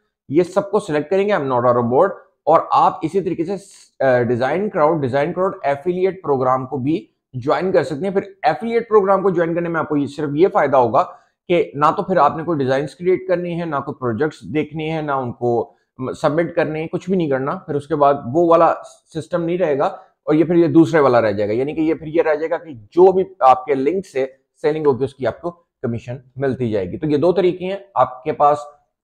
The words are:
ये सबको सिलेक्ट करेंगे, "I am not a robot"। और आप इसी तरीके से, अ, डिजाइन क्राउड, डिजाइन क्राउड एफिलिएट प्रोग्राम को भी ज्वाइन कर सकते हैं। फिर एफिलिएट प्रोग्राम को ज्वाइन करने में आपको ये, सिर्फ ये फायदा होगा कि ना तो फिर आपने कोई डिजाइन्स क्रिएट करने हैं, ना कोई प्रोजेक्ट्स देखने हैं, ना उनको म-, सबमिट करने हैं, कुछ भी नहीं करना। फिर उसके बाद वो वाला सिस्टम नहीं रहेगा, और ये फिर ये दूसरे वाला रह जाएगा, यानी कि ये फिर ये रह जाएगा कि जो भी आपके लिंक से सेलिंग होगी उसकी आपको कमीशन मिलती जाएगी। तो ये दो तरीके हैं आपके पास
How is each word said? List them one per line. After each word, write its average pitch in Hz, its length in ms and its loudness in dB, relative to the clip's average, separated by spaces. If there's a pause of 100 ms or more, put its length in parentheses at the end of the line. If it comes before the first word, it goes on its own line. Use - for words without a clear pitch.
(300)
ये 160 140 2
सबको 196 360 -2
सिलेक्ट 151 300 -4
करेंगे, 196 220 2
"I 196 40 2
am 143 120 -4
not 123 160 0
a 123 120 4
robot"। 127 340 4 (360)
और 151 260 4
आप 170 320 2
इसी 170 160 -2
तरीके 165 240 -4
से, 196 100 -6 (500)
अ, 123 180 4
डिजाइन 127 460 -2
क्राउड, 165 320 0
डिजाइन 139 320 -2
क्राउड 180 320 -4
एफिलिएट 180 580 -2
प्रोग्राम 131 440 0
को 143 120 -6
भी 143 320 -4 (260)
ज्वाइन 147 360 -2
कर 170 100 2
सकते 139 240 -6
हैं। 196 80 -6
फिर - 300 -6
एफिलिएट 226 440 -2
प्रोग्राम 196 340 4
को 196 80 2
ज्वाइन 170 240 0
करने 170 140 -4
में 165 120 -4
आपको 151 160 -2
ये, 143 100 0
सिर्फ 147 280 -6
ये 165 120 4
फायदा 156 320 2
होगा 123 240 2 (480)
कि 175 260 0
ना 151 140 2
तो 208 120 -4
फिर 185 160 -2
आपने 147 240 0
कोई 160 160 -4
डिजाइन्स 135 360 -2
क्रिएट 185 340 -2
करने 175 220 -2
हैं, 170 160 -6
ना 147 140 -4
कोई 135 140 -10
प्रोजेक्ट्स 127 500 -4
देखने 147 400 -6
हैं, 156 180 -4
ना 147 140 -4
उनको 120 600 -4 (240)
म-, 123 120 -6
सबमिट 160 420 -2
करने 156 260 -2
हैं, 160 80 -8
कुछ 175 220 -8
भी 190 60 0
नहीं 165 140 -2
करना। 139 360 -4
फिर 147 100 -6
उसके 151 180 -4
बाद 143 320 2
वो 156 200 2
वाला 165 380 4
सिस्टम - 560 -8
नहीं 170 180 -4
रहेगा, 156 460 -2 (220)
और 147 80 0
ये 156 100 4
फिर 170 120 0
ये 170 120 4
दूसरे 156 320 4
वाला 123 180 6
रह 110 140 2
जाएगा, 104 220 -2
यानी 139 200 -2
कि 160 80 -4
ये 156 120 0
फिर 151 140 -10
ये 160 140 0
रह 156 120 2
जाएगा 160 220 -4
कि 131 180 -10 (180)
जो 185 200 6
भी 185 120 0 (200)
आपके 131 300 4
लिंक 151 320 -2
से 135 180 -2 (400)
सेलिंग 156 220 0
होगी 135 180 2
उसकी 131 220 -6
आपको - 240 -4 (320)
कमीशन 120 380 -6 (180)
मिलती 127 320 -2
जाएगी। 98 280 -4
तो - 80 -6
ये 147 120 2
दो 170 140 2
तरीके 180 320 0
हैं 190 200 -8 (120)
आपके 127 360 -2
पास 147 340 2 (380)